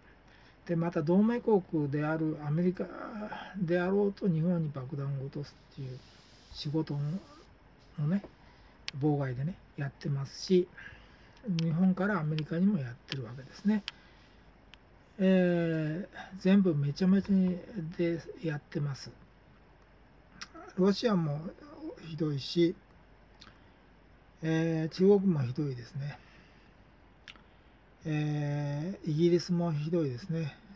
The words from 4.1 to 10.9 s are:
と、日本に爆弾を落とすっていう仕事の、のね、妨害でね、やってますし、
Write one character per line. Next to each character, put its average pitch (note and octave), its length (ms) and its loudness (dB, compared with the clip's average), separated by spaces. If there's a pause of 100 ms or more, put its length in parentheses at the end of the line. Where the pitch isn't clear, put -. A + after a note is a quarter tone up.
と、 G#3 160 -2
日 D#3+ 140 2
本 E3+ 200 2
に D#3 60 -2
爆 C#3 300 -8
弾 C#3 80 -4 (120)
を C3 60 -6
落 C#3 60 -8
と C#3+ 120 -8
す - 140 -14 (160)
っ - 40 -18
て D3 40 -12
い C3 60 -8
う B2+ 120 -12 (540)
仕 - 160 -8
事 D3+ 240 -2
の、 C#3+ 80 -2 (960)
の D3 100 0
ね、 G3 140 0 (800)
妨 D3 160 2
害 C3 180 -2
で C3+ 120 -4
ね、 F#3+ 100 -6 (220)
や C#3+ 100 -4
っ - 40 -10
て - 180 -8
ま C#3 160 -2
す - 180 -14
し、 F3+ 240 4 (920)